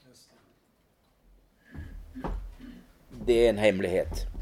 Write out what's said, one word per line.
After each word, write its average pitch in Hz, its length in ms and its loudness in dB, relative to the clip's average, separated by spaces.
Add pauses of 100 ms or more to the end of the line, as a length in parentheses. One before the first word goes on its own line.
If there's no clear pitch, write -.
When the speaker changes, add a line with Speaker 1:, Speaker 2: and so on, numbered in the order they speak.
Speaker 1:
Just - 220 -20 (1800)
det. 262 60 -14 (1040)
Speaker 2:
Det 117 200 6
är 113 40 6
en 104 80 0
hemlighet. 95 500 2 (340)